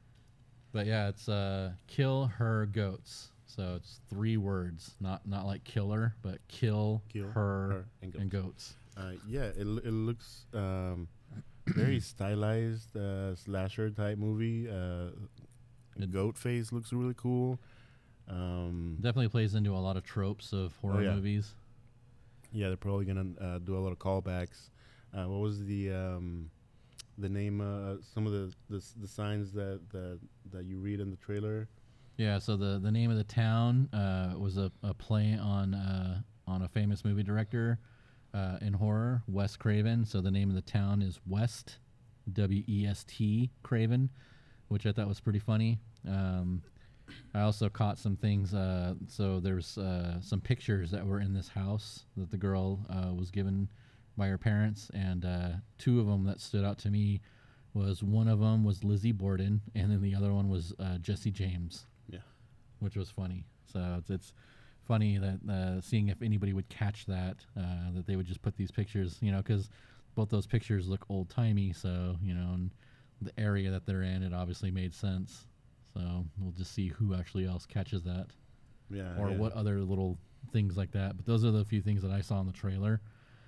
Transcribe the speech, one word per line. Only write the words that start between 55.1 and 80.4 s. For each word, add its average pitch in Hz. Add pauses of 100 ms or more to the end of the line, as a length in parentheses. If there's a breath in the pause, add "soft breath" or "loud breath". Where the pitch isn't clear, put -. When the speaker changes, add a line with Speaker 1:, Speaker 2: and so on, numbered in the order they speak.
Speaker 1:
uh, 90 (280)
two 120
of 104
'em 101
that 98
stood 101
out 101
to 101
me 101 (520 loud breath)
was 98
one 107
of 107
'em 110
was 101
Lizzie 104
Borden, 98 (120)
and 101
then 98
the 98
other 101
one 98
was, 90
uh, 92
Jesse 101
James. 90 (240)
Speaker 2:
Yeah. 90 (600 loud breath)
Speaker 1:
Which 98
was 95
funny. 90 (180)
So 90
it's, 87
it's 95 (520 loud breath)
funny 107
that, 95
uh, 92
seeing 104
if 95
anybody 101
would 95
catch -
that, 92 (100)
uh, 90
that 90
they 98
would 92
just 90
put 101
these 95
pictures, 98
you 104
know, 98
'cause 101 (440 loud breath)
both 107
those 101
pictures 101
look 95
old-timey, 98
so, 90
you 92
know, 90
and 90 (480 loud breath)
the -
area 101
that 95
they're 95
in, 92
it 92
obviously 90
made 92
sense. 92 (480)
So 90 (140)
we'll 92
just 90
see 95
who 95
actually 92
else 90
catches 95
that. 90 (600)
Speaker 2:
Yeah, 92
Speaker 1:
Or 101
Speaker 2:
yeah. 92
Speaker 1:
what 110
other 104
little 95 (340)